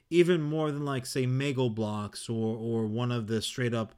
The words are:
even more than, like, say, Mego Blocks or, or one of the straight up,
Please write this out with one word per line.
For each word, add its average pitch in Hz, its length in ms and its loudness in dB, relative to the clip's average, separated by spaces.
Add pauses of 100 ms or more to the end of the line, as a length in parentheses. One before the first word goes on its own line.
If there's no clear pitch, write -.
(100)
even 170 320 6
more 151 280 0
than, 147 140 -4
like, 135 220 -4
say, 135 180 0
Mego 127 500 0
Blocks 104 540 -4
or, 113 260 -2
or 113 320 -2
one 117 240 0
of 117 180 -2
the 110 120 0
straight 120 320 -2
up, 113 260 -2